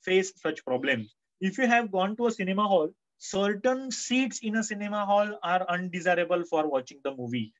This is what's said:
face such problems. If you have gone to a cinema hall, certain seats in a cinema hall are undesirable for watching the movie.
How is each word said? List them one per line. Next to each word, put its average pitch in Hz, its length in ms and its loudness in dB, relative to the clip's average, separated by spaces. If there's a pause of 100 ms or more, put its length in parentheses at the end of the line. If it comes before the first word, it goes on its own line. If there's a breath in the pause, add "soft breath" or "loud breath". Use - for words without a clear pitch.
face 190 320 2
such - 280 -4
problems. 127 480 -2 (280)
If 190 180 -2
you 262 80 4
have 233 240 2
gone 196 280 0
to 240 100 2
a - 20 0
cinema 196 380 0
hall, 175 220 4 (280)
certain 208 720 -2
seats 247 540 -2
in 214 120 -2
a 220 60 0
cinema 208 420 -4
hall 208 380 2
are 180 260 0
undesirable 175 760 0
for 156 260 0
watching 135 320 -2
the 139 120 -4
movie. 120 460 -6